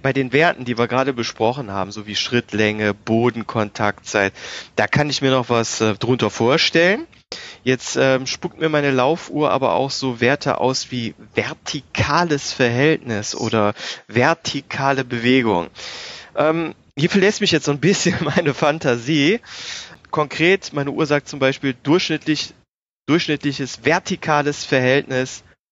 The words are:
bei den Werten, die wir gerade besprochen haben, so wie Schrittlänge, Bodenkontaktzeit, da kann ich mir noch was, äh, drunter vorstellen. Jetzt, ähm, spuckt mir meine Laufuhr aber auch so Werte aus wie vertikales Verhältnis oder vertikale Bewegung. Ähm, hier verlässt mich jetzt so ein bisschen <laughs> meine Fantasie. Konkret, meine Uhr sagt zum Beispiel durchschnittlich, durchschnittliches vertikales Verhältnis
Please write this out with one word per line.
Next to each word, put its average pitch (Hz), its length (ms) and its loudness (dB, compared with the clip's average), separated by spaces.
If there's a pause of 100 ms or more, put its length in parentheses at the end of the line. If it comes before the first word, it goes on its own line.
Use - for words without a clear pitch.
bei 135 100 0
den 131 220 -2
Werten, 151 320 2
die 120 120 -4
wir 120 120 0
gerade 131 240 0
besprochen 117 580 -2
haben, 98 200 -4
so 104 140 -12
wie 104 100 -8
Schrittlänge, 107 800 0
Bodenkontaktzeit, 110 1400 0 (420)
da 107 120 2
kann 147 220 2
ich 131 120 -4
mir 135 100 4
noch 127 180 2
was, 117 300 0
äh, 110 140 2
drunter 117 360 0
vorstellen. 165 800 2 (560)
Jetzt, 127 320 -2
ähm, 131 320 2
spuckt - 320 -8
mir 160 80 0
meine 147 240 2
Laufuhr 143 600 0
aber 113 240 2
auch 131 140 0
so 127 300 -6
Werte 135 400 0
aus 127 320 -2
wie 120 240 -6 (180)
vertikales 147 1200 -2
Verhältnis 120 840 0
oder 107 380 2 (360)
vertikale 139 960 0
Bewegung. 117 640 2 (720)
Ähm, 156 380 0 (220)
hier 147 120 2
verlässt 196 300 2
mich 202 120 0
jetzt 160 140 0
so 143 60 2
ein 143 80 -2
bisschen 175 400 2
<laughs> 147 160 -2
meine 143 180 2
Fantasie. 147 840 2 (720)
Konkret, 160 640 0
meine 143 180 -2
Uhr 156 140 -2
sagt 143 240 0
zum 147 100 -10
Beispiel 135 420 0
durchschnittlich, 156 720 0 (540)
durchschnittliches 139 800 -2
vertikales 151 800 0
Verhältnis 131 800 0 (280)